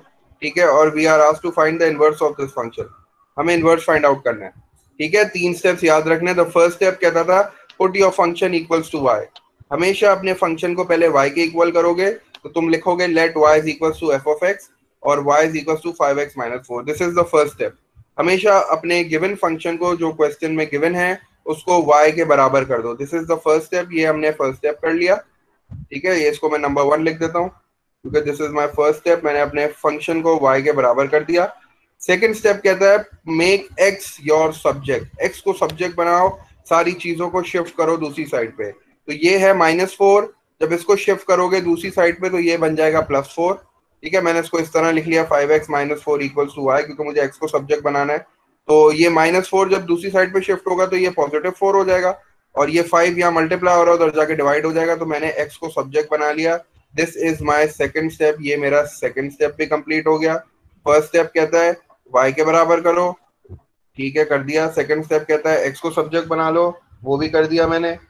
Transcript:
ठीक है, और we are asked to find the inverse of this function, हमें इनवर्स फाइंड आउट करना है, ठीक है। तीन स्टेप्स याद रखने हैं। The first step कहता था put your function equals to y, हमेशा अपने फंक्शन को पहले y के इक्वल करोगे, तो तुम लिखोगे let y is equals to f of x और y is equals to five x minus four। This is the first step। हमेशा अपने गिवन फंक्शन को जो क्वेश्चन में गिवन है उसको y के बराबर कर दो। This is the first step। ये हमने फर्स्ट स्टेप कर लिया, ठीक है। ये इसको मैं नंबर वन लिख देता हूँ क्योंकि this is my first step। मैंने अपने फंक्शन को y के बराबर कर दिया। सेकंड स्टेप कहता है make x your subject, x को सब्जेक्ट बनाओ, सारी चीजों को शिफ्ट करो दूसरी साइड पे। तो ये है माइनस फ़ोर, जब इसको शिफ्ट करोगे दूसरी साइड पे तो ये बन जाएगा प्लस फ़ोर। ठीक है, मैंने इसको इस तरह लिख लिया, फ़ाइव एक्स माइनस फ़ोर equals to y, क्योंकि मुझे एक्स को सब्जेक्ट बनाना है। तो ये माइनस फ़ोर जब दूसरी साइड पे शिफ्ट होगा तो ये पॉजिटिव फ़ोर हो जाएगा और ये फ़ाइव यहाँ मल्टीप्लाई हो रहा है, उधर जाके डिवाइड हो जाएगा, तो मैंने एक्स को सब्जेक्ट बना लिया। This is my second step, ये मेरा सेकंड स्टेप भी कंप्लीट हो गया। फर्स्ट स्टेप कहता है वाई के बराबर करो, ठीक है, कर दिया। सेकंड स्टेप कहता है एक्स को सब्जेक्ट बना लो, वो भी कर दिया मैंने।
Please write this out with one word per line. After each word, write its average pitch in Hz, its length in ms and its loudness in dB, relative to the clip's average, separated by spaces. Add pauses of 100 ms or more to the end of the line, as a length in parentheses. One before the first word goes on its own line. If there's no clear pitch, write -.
(420)
ठीक 151 160 -6
है, 175 120 4
और 151 260 4
we 156 120 0
are 156 160 4
asked 156 220 2
to 170 80 -4
find 160 280 0
the 160 100 2
inverse 151 320 2
of 147 160 0
this 135 140 -8
function, 113 360 -8 (480)
हमें 165 160 0
इनवर्स 165 320 2
फाइंड 151 200 2
आउट 139 180 2
करना 110 220 -4
है, 95 60 -16 (480)
ठीक 151 160 -4
है। 208 120 6
तीन 175 260 -4
स्टेप्स 180 300 -2
याद 156 240 4
रखने 165 240 0
हैं। 180 60 -2
The 170 100 4
first 170 300 2
step 185 240 0
कहता 165 220 2
था 180 160 4 (420)
put 185 140 0
your 196 180 4
function 175 420 0
equals 165 340 -2
to 151 140 -6
y, 117 160 2 (540)
हमेशा 196 380 2
अपने 185 240 0
फंक्शन 175 400 -2
को 180 80 -2
पहले 170 280 2
y 139 200 2
के 165 120 0
इक्वल 165 280 0
करोगे, 175 400 2
तो - 380 -14
तुम 165 200 -2
लिखोगे 175 400 0
let 165 280 0
y 151 180 6
is 156 120 0
equals 156 340 -4
to 160 120 -2
f 139 140 -4
of 151 180 -2
x 202 220 -4 (360)
और 143 220 0
y 143 200 4
is 156 100 -2
equals 156 260 -4
to 170 140 -8
five 143 240 0
x 143 180 -6
minus 123 300 -8
four। 120 160 -8
This 151 180 -6
is 175 140 -2
the 175 120 0
first 147 280 0
step। - 160 -6 (480)
हमेशा 190 380 2 (140)
अपने 175 340 -2
गिवन 165 320 -4
फंक्शन 170 400 -4
को 175 180 -2
जो 165 180 -4
क्वेश्चन 156 380 -2
में 156 200 -4
गिवन 160 240 -2
है 175 140 -2 (360)
उसको 175 340 0 (100)
y 151 260 6
के 165 100 0
बराबर 135 400 4
कर 127 160 -2
दो। 117 140 -6
This 139 180 -10
is 165 140 -4
the 165 140 -2
first 156 300 0
step। 175 220 -4
ये 160 120 0
हमने 156 280 0
फर्स्ट 135 240 -4
स्टेप 147 240 -4
कर 165 120 -2
लिया, 175 220 2 (560)
ठीक - 340 -12
है। 180 140 0
ये 151 100 2
इसको 151 200 -2
मैं 151 100 -2
नंबर 143 240 -2
वन 151 200 2
लिख 160 160 -2
देता 165 200 -4
हूँ 180 100 -4
क्योंकि - 720 -8
this 147 200 -6
is 147 160 -6
my 147 180 0
first 151 280 0
step। 170 220 0
मैंने 147 160 -2
अपने 143 240 -2 (120)
फंक्शन 156 440 -4
को 165 220 2
y 135 200 2
के 147 80 0
बराबर 135 360 2
कर 151 160 0
दिया। 170 220 0 (560)
सेकंड 214 340 0
स्टेप 202 280 0
कहता 196 280 4
है 208 60 6 (400)
make 190 280 2 (180)
x 196 280 0 (160)
your 156 300 2
subject, 139 480 -4 (200)
x 185 140 -6
को 196 160 -2
सब्जेक्ट 165 420 -4
बनाओ, 175 320 2 (400)
सारी 170 260 2
चीजों 175 340 -6
को 180 140 -4
शिफ्ट 175 340 -6
करो 165 200 0
दूसरी 151 280 -8
साइड 120 320 -6
पे। 104 140 -8
तो - 440 -16
ये 170 220 2
है 190 200 4
माइनस 170 400 0
फ़ोर, 196 360 2 (280)
जब 160 120 -2
इसको 170 240 0
शिफ्ट 196 300 -2
करोगे 180 340 2
दूसरी 170 300 -2
साइड 170 300 0
पे 185 80 -2
तो 180 100 -2
ये 170 180 0
बन 160 180 0
जाएगा 156 260 2
प्लस 139 340 -4
फ़ोर। 175 200 -2 (480)
ठीक 156 100 -12
है, 185 80 2
मैंने 165 180 0
इसको 165 200 -4
इस 160 140 -4
तरह 165 180 2
लिख 160 160 -2
लिया, 165 180 2
फ़ाइव 143 260 2
एक्स 151 180 2
माइनस 147 300 -4
फ़ोर 147 240 -2
equals 139 280 -2
to 135 140 -8
y, 135 200 2
क्योंकि 151 180 -10
मुझे 147 200 -2
एक्स 139 140 -6
को 160 100 -6
सब्जेक्ट 147 360 -2
बनाना 143 300 -2
है। 156 60 -2
तो - 720 2
ये 160 180 4
माइनस 170 400 2
फ़ोर 190 200 2
जब 185 160 0
दूसरी 170 240 -2
साइड 185 240 0
पे 190 80 0
शिफ्ट 185 260 -4
होगा 180 180 0
तो 185 100 -2
ये 185 160 0
पॉजिटिव 151 400 -2
फ़ोर 196 240 0
हो 196 100 4
जाएगा 185 320 0 (380)
और 143 140 0
ये 165 140 0
फ़ाइव 175 360 2
यहाँ 175 120 2
मल्टीप्लाई 175 460 2
हो 170 60 6
रहा 170 100 6
है, 170 60 2
उधर 156 160 0
जाके 151 200 0
डिवाइड 143 300 0
हो 160 60 -2
जाएगा, 165 240 0
तो 160 100 -6
मैंने 156 280 -4
एक्स 147 240 -6
को 160 140 -10
सब्जेक्ट 151 400 -4
बना 151 200 0
लिया। 165 280 0 (340)
This 160 300 -4
is 160 200 -2
my 147 180 2 (100)
second 160 400 -4
step, 151 300 0
ये 147 160 -2
मेरा 143 280 2
सेकंड 135 460 -8
स्टेप 147 260 -2
भी 156 100 -2
कंप्लीट 156 400 -4
हो 156 120 2
गया। 160 160 0 (500)
फर्स्ट 151 220 2
स्टेप 165 280 0
कहता 160 260 2
है 170 140 2 (380)
वाई 131 200 4
के 156 100 0
बराबर 165 380 2
करो, 175 300 0 (840)
ठीक 135 200 -6
है, 156 80 4
कर 143 180 -2
दिया। 156 280 -2
सेकंड 151 340 -2
स्टेप 156 220 -2
कहता 156 240 0
है 151 140 2
एक्स 139 140 -6
को 170 120 -6
सब्जेक्ट 160 360 -2
बना 160 220 -2
लो, 170 240 0 (300)
वो 135 140 -2
भी 151 120 -4
कर 160 180 2
दिया 165 200 0
मैंने। 170 280 -2 (140)